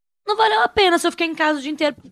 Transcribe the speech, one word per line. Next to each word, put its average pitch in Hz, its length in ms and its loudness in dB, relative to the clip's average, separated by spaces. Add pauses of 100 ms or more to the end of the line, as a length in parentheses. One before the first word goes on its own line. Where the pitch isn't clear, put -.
(280)
Não 415 80 0
valeu 440 280 2
a - 40 0
pena 359 320 2
se - 80 0
eu 330 40 2
ficar - 120 -6
em 330 100 -4
casa 302 260 -2
o - 20 -10
dia 277 100 -8
inteiro. 294 240 -2 (160)